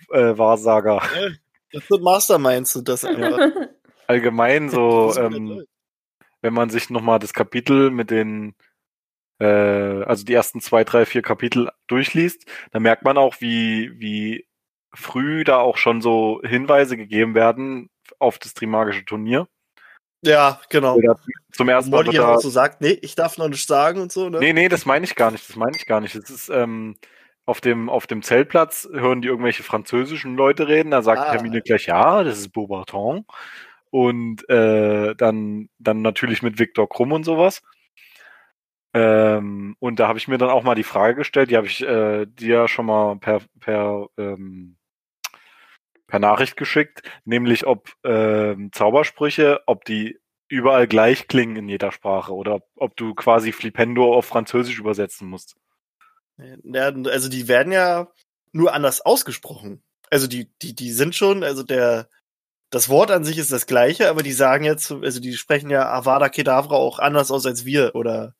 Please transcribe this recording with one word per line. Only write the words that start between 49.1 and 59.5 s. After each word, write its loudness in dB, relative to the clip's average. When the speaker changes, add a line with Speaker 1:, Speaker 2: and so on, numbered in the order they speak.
Speaker 1:
ob 0
die -8
überall 2
gleich 4
klingen 0
in -10
jeder -6
Sprache -4
oder -4
ob, -6
ob -6
du -8
quasi 2
Flipendo 0
auf 2
Französisch -4
übersetzen -6
musst. -18
Speaker 2:
Ja, -4
also -2
die -8
werden 4
ja 0
nur 2
anders 0
ausgesprochen. -4